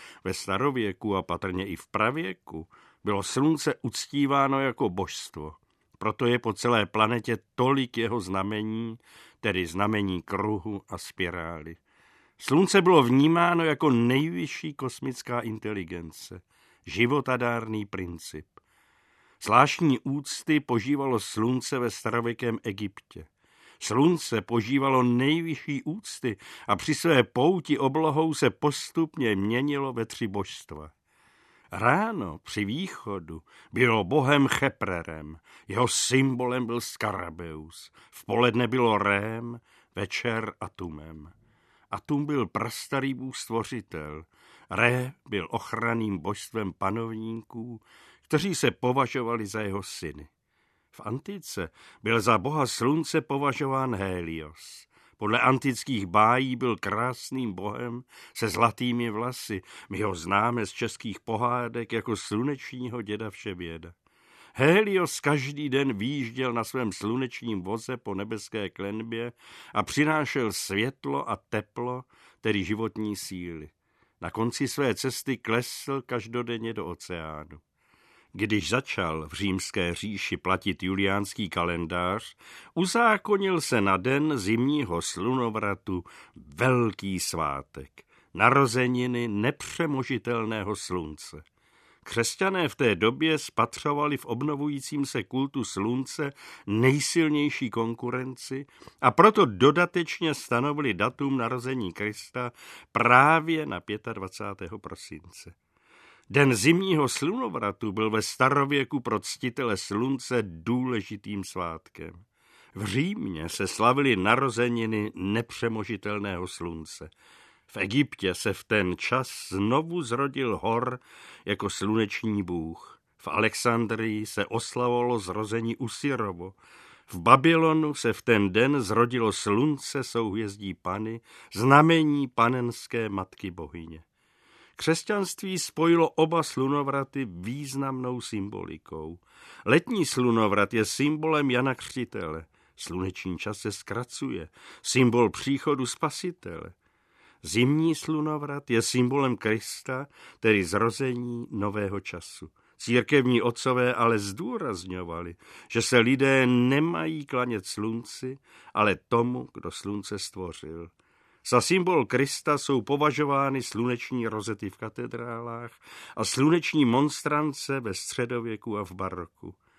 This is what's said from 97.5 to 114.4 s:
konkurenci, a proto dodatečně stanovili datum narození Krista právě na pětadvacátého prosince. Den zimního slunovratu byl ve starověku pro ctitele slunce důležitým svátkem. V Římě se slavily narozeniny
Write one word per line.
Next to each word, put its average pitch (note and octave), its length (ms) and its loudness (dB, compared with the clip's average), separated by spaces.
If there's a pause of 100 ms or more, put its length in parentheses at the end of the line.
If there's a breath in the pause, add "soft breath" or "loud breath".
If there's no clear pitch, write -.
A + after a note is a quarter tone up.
konkurenci, B2 960 -4 (360 loud breath)
a C3 100 8
proto G#3 340 8
dodatečně D3+ 880 4
stanovili C3+ 600 0
datum B2+ 440 0
narození A#2+ 560 -2
Krista A#2 580 -6 (400 loud breath)
právě D3+ 720 6
na F2+ 140 -6
pětadvacátého G2+ 1000 -8
prosince. - 720 -16 (760 soft breath)
Den C3+ 260 6
zimního D#3+ 540 4
slunovratu A2+ 840 -2
byl A2 180 0
ve G#2+ 120 2
starověku C#3 800 2
pro A2 200 0
ctitele A#2+ 580 -4
slunce B2 640 -2
důležitým G#2 1000 -4
svátkem. E2 680 -8 (640 soft breath)
V G#2 100 -4
Římě G2+ 640 -4
se - 180 -4
slavily B2+ 480 4
narozeniny A2+ 1000 2